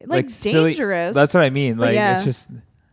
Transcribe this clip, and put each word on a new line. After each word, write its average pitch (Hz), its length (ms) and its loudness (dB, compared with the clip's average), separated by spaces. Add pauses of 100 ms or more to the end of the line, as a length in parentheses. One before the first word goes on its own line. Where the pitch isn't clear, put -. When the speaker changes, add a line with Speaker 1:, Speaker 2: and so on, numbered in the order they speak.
Speaker 1:
like, 262 220 -2
Speaker 2:
silly. 165 420 0
Speaker 1:
dangerous, 170 420 -4
Speaker 2:
That's 143 200 4
what 180 100 4
I 135 60 2
mean. 131 260 -2
Speaker 1:
but 117 120 0
Speaker 2:
Like, 117 80 2
Speaker 1:
yeah. 202 200 2
Speaker 2:
it's 190 80 -2
just - 260 -6 (440)